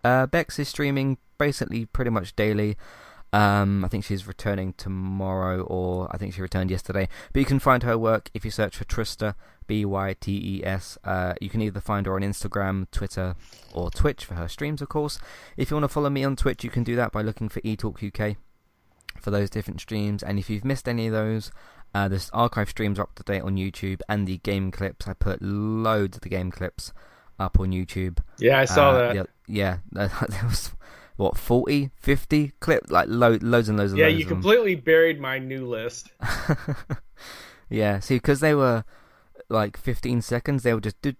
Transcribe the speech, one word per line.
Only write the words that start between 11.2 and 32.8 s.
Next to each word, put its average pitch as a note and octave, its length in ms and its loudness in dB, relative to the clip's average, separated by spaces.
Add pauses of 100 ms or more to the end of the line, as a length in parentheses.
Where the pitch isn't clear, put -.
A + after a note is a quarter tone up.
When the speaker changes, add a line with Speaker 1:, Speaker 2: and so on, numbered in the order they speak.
Speaker 1:
you G2 80 -8
can A2 140 -2
either G2+ 180 -4
find G2+ 240 -2
her F#2+ 100 -2
on F#2+ 60 -2
Instagram, G2 720 -2
Twitter, F#2 440 -4 (380)
or F2 180 -4
Twitch - 360 2
for - 80 -10
her E2+ 140 -6
streams, D3 340 -6
of C#3+ 80 -10
course. D3 280 -2 (380)
If - 140 -2
you D3+ 60 0
wanna D3 120 2
follow D3 220 0
me C3+ 140 0
on C#3 120 0
Twitch, - 260 0
you A#2+ 60 -6
can A#2+ 160 0
do A#2 120 0
that A#2+ 140 2
by G#2+ 120 -2
looking G#2+ 260 -4
for - 140 -8
eTalk A2 400 -4
U G2+ 80 -6
K G#2 260 -2 (840)
for - 120 -6
those G2+ 180 2
different - 320 -6
streams. G#2 420 -4
And G2+ 160 -2
if F#2+ 120 -6
you've G#2 120 -2
missed C3+ 240 -2
any A#2 200 -2
of A2 80 -2
those, A2 360 -2 (440)
uh, G2+ 140 2
the F#2+ 80 0
s-, F#2 180 -6
archive A#2 340 0
streams G2+ 300 -2
are G2+ 60 -2
up - 100 -12
to - 80 -16
date G2 180 -2
on F#2+ 160 -2
YouTube, F#2+ 540 -4
and G#2 160 0
the F#2 120 -4
game F#2+ 320 -2
clips. - 380 -6
I F#2+ 60 -6
put - 260 0
loads G#2+ 800 -2
of - 20 -16
the - 80 -14
game F#2 220 -2
clips - 420 -10 (480)
up F#2+ 180 2
on F#2+ 120 4
YouTube. F#2 480 -2 (200)
Speaker 2:
Yeah, C3+ 200 6
I C3+ 80 6
saw C#3+ 240 8
Speaker 1:
Uh, A#2+ 240 4
Speaker 2:
that. - 0 - (320)
Speaker 1:
yeah, G2 320 0 (160)
yeah. G2 140 0 (100)
<laughs> - 100 -2
There G2+ 160 -4
was, - 280 -2 (440)
what, - 200 2
forty, C3+ 580 2
fifty C#3+ 640 2
clip, - 320 0